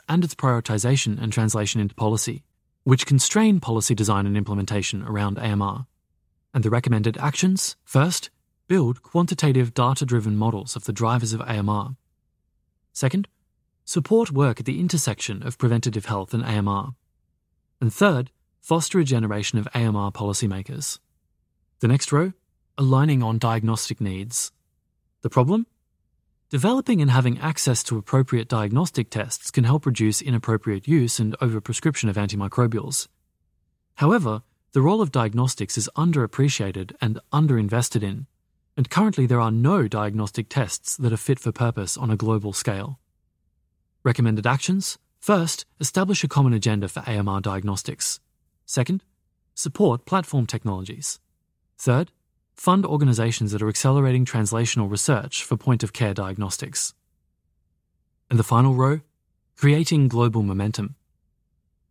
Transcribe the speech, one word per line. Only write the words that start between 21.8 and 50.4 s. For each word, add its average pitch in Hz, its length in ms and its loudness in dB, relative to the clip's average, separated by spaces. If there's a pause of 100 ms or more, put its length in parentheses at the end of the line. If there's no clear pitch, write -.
next 135 240 2
row, 170 180 2 (460)
aligning 135 440 4
on 110 160 0
diagnostic 113 600 -2
needs. 101 540 -6 (680)
The - 80 -2
problem? 180 380 2 (800)
Developing 214 520 2
and 139 80 4
having 123 300 2
access 143 440 -2
to 113 140 -4
appropriate 123 500 0
diagnostic 117 640 -2
tests - 400 -6
can 127 140 2
help 139 240 2
reduce 110 340 0
inappropriate 110 680 -2
use 135 320 2
and 110 200 -2
overprescription 117 720 -2
of 95 60 -2
antimicrobials. 104 920 -2 (880)
However, 143 480 2 (280)
the 135 100 2
role 196 200 4
of 151 100 0
diagnostics 117 680 0
is - 180 -4
underappreciated 135 1040 0
and 110 180 -2 (140)
underinvested 120 720 2
in, 101 240 -8 (480)
and 131 140 -2
currently 190 360 2
there 120 160 2
are 113 100 0
no 127 360 2
diagnostic 107 600 -4
tests - 480 -4
that 117 160 0
are 110 40 -2
fit 135 220 -2
for 117 120 -4
purpose 113 460 -4
on 117 120 -4
a 110 80 0
global 107 360 -2
scale. 110 460 -6 (1040)
Recommended 117 440 2
actions. 185 500 -2 (220)
First, 175 460 0 (140)
establish 185 440 0
a 151 40 -2
common 135 260 4
agenda 104 360 0
for - 120 -10
A 120 100 -8
M 101 180 0
R 98 100 -2
diagnostics. 95 800 -6 (460)
Second, 165 380 -2 (520)
support 139 500 0
platform 151 400 0